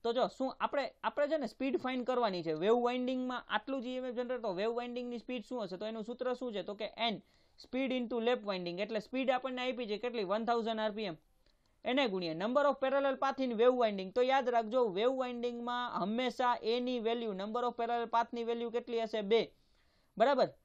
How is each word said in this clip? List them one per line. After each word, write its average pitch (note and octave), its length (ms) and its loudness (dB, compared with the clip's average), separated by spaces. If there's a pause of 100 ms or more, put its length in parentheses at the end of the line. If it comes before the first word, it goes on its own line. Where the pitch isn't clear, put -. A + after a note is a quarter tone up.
તો A#3 100 0
જો A#3+ 140 2
શું C4 320 -4
આપણે, B3+ 320 -2 (120)
આપણે C#4+ 240 0
છે D#4 100 0
ને C4 100 -2
સ્પીડ C4 300 -2
ફાઇન્ડ B3+ 280 -2
કરવાની A3+ 380 2
છે. D#3+ 100 0
વેવ A3 300 4
વાઇન્ડિંગમાં B3+ 640 -2
આટલું B3 340 -2
જ A3 40 -8
ઈ B3+ 40 -6
એમ B3+ 160 -6
એફ B3 100 -6
જનરેટ, B3 260 -4
તો G#3+ 120 -2
વેવ A3 220 -2
વાઇન્ડિંગની A#3+ 420 -6
સ્પીડ B3 260 -6
શું A#3+ 200 -6
હશે? F#3 140 -6
તો G#3 80 -6
એનું A3 180 -6
સૂત્ર B3 300 -4
શું B3 200 -4
છે? F#3+ 100 -4
તો G3+ 120 -6
કે G#3 180 -6 (160)
N, G3 120 -4 (440)
speed C4 260 -2
into A#3+ 280 -2
lap A#3 260 0
winding. F3+ 360 -2
એટલે A3 180 -2
સ્પીડ B3+ 320 0
આપણને B3+ 400 -2
આપી A#3 140 -4
છે G#3 120 -4
કેટલી? A3+ 260 -4
વન G#3 220 0
થાઉઝન્ડ A3+ 340 0
આર G#3+ 120 0
પી G#3+ 120 -6
એમ. E3+ 140 -4 (680)
એને B3+ 220 2
ગુણ્યા F3+ 260 -2
number G3+ 200 -2
of C#4+ 300 4
parallel C4+ 320 2
path C4+ 300 0
in A#3+ 120 -2
wave B3+ 180 6
winding. G3+ 360 0
તો B3 100 2
યાદ B3+ 280 4
રાખજો, A#3 400 2
વેવ A3+ 260 2
વાઇન્ડિંગમાં A#3+ 840 -4
હંમેશા A#3+ 600 0
એની B3 380 0
વેલ્યુ, A3+ 340 0
number G3+ 200 -4
of A#3+ 140 0
parallel A#3 380 0
pathની A#3 380 0
વેલ્યુ A#3 260 -2
કેટલી A#3 320 -2
હશે? A3 200 -2
બે. G#3 300 4 (680)
બરાબર? A#3 320 6 (160)